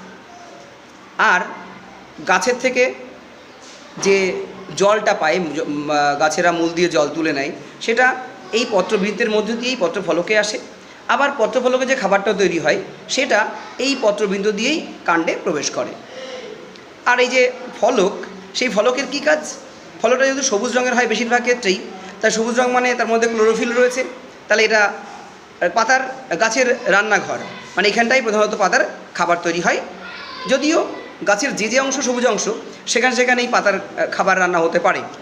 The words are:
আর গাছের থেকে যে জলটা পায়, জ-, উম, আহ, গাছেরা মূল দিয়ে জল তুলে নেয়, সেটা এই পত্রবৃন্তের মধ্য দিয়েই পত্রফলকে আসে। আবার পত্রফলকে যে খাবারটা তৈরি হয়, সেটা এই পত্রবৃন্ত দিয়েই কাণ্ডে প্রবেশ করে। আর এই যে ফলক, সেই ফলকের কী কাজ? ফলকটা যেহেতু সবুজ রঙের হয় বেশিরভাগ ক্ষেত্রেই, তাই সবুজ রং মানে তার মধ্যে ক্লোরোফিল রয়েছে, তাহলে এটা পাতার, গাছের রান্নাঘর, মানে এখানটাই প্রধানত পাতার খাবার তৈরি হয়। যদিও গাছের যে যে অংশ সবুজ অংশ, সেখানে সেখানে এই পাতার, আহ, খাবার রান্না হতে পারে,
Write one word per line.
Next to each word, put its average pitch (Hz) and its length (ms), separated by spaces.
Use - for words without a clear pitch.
আর 190 240
গাছের 185 340
থেকে 247 320
যে 196 480
জলটা 208 360
পায়, 160 260
জ-, 156 40
উম, 147 320
আহ, 143 280
গাছেরা 160 320
মূল 165 180
দিয়ে 165 200
জল 151 200
তুলে 156 240
নেয়, 139 180
সেটা 254 340
এই 233 200
পত্রবৃন্তের 202 580
মধ্য 214 240
দিয়েই 240 260
পত্রফলকে 175 580
আসে। 208 220
আবার 262 300
পত্রফলকে 254 480
যে 262 100
খাবারটা 202 380
তৈরি 180 260
হয়, 151 220
সেটা 226 360
এই 269 240
পত্রবৃন্ত 202 460
দিয়েই 233 400
কাণ্ডে 170 380
প্রবেশ 151 280
করে। 117 180
আর 247 140
এই 254 80
যে 247 240
ফলক, 202 300
সেই 247 160
ফলকের 247 420
কী 277 80
কাজ? 302 360
ফলকটা 247 240
যেহেতু 269 160
সবুজ 226 360
রঙের 247 160
হয় 240 140
বেশিরভাগ 233 340
ক্ষেত্রেই, 233 380
তাই 220 100
সবুজ 226 280
রং 247 120
মানে 247 240
তার 240 120
মধ্যে 226 200
ক্লোরোফিল 226 460
রয়েছে, 247 300
তাহলে 220 160
এটা 214 300
পাতার, 254 680
গাছের 247 360
রান্নাঘর, 196 520
মানে 190 120
এখানটাই 233 340
প্রধানত 214 340
পাতার 214 420
খাবার 170 280
তৈরি 170 160
হয়। 220 220
যদিও 302 380
গাছের 208 280
যে 202 120
যে 240 120
অংশ 269 200
সবুজ 240 260
অংশ, 208 240
সেখানে 240 280
সেখানে 247 260
এই 240 60
পাতার, 202 260
আহ, - 380
খাবার 190 280
রান্না 180 200
হতে 165 200
পারে, 170 220